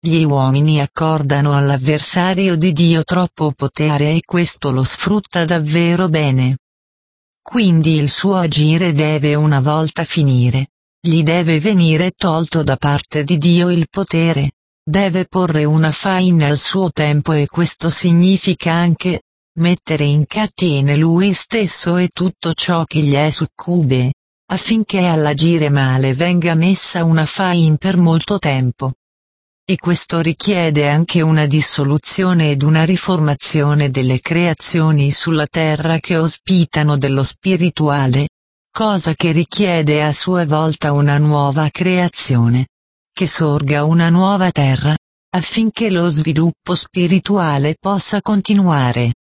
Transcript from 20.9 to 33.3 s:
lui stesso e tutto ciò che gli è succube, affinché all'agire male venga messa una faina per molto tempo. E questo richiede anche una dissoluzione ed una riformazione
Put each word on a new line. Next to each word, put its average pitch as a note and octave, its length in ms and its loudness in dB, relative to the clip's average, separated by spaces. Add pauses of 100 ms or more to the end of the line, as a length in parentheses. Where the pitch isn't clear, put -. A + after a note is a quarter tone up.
lui E3+ 360 2
stesso F3 640 -4
e F3+ 120 0
tutto F3 460 -4
ciò E3+ 300 -2
che D3+ 160 -2
gli C#3+ 140 2
è D3+ 160 2
succube, C#3 840 -2 (380)
affinché G3 560 -2
all'agire D#3 600 0
male C3+ 460 0
venga E3+ 400 0
messa F3 500 0
una D#3+ 200 2
faina E3+ 520 0
per F#3 200 -2
molto E3+ 420 2
tempo. C3 560 -2 (720)
E C#3+ 100 -2
questo E3+ 440 -4
richiede D#3+ 680 0
anche E3 320 0
una D#3 240 2
dissoluzione D3+ 1040 0
ed C#3+ 120 -2
una D#3 220 2
riformazione D3+ 1080 0